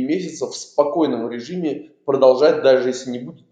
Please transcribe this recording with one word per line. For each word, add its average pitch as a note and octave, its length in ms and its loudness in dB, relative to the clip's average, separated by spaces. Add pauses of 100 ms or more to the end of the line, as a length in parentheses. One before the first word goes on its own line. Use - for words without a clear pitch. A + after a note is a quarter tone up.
месяца D3 420 -4
в - 80 -12
спокойном C#3+ 720 -2
режиме C#3 640 -8 (140)
продолжать, C3 580 4
даже C3 260 4
если B2+ 220 -6
не B2 80 -8
будет D#3 320 -16